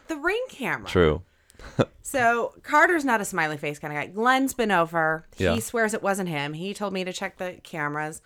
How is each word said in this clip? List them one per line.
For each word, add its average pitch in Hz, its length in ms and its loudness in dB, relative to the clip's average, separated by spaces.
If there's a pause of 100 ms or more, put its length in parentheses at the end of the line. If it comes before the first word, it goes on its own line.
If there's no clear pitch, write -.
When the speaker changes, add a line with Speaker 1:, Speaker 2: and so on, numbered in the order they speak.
Speaker 1:
the 320 100 -6
Ring 392 320 -2
camera. 139 380 -6
Speaker 2:
True. 82 360 4 (540)
<laughs> 131 60 6 (240)
Speaker 1:
So 233 540 2
Carter's 311 420 4
not 233 160 2
a 196 60 -6
smiley 156 320 -2
face 147 220 -6
kind 151 120 -8
of 147 80 -6
guy. 139 80 -4
Glenn's 254 460 2
been 220 180 0
over. 165 540 2 (100)
He - 80 -2
Speaker 2:
Yeah. 123 160 4
Speaker 1:
swears 220 360 0
it 214 80 -4
wasn't 190 260 0
him. 147 240 -4
He 175 200 -6
told 202 200 -6
me 185 100 -2
to 185 80 -6
check 180 260 -8
the 180 260 -8
cameras. 151 640 -6